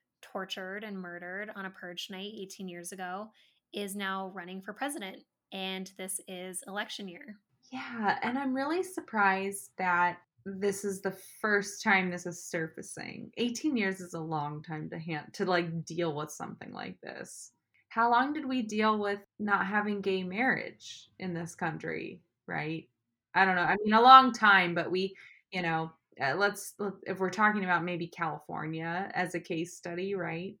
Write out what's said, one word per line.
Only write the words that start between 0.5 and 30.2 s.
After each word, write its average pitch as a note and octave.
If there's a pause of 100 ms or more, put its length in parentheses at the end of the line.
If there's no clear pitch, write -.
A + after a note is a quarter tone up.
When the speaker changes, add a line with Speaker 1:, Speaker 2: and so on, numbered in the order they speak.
Speaker 1:
and G#3
murdered F3+
on G3
a F#3+
purge F3+
night G3
eighteen F#3+
years F3
ago, F#3+ (440)
is G3+
now F#3+
running F#3
for G3+
president. G#3+ (340)
And F#3+
this F#3
is F#3
election G#3
year. F3+ (340)
Speaker 2:
Yeah, A#3+
and A#3+
I'm C4+
really D4+
surprised G3
that F3+ (280)
this G3
is G3
the F#3+ (260)
first G3+
time F#3+
this F3
is E3+
surfacing. -
Eighteen A#3+
years F#3+
is F3
a E3+
long D3+
time D#3+
to E3+
hand, D#3+
to, G3+
like, E3+
deal D#3+
with D3+
something -
like G1+
this. - (380)
How A#3
long C4
did C#4
we B3+
deal G#3+
with G3+ (200)
not G3
having G#3
gay F#3+
marriage - (120)
in F3+
this E3
country, D#3+ (260)
right? D#3+ (460)
I F#3+
don't F#3
know. F3
I E3+
mean, G#3+
a A3+
long B3+
time, F#3+
but E3+
we, F#3+ (360)
you F#3
know, D#3+ (300)
uh, C#3
let's, G3+
let, G3+ (100)
if F#3
we're F#3+
talking G#3
about F3
maybe F3
California D#3+
as F3
a E3+
case E3+
study, F3+
right? E3+